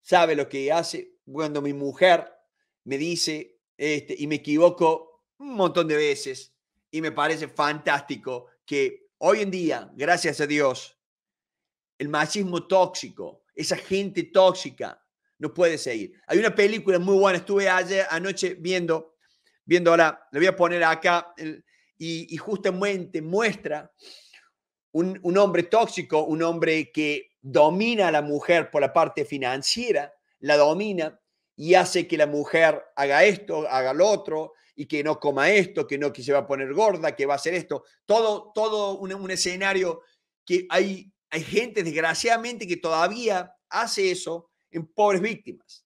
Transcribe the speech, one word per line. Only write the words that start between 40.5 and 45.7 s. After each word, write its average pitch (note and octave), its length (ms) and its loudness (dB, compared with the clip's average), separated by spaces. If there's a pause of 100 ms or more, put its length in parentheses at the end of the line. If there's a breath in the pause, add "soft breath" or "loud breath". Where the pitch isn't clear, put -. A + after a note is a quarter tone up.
hay, F#3+ 420 -2 (200)
hay D#3+ 120 -6
gente, G3+ 380 -2
desgraciadamente, G3+ 840 -2
que F3 100 -4
todavía F3+ 760 -2 (140)
hace G3+ 420 -2
eso E3+ 400 -8 (180)
en E3 160 -10
pobres G3+ 360 2
víctimas. F3+ 640 -10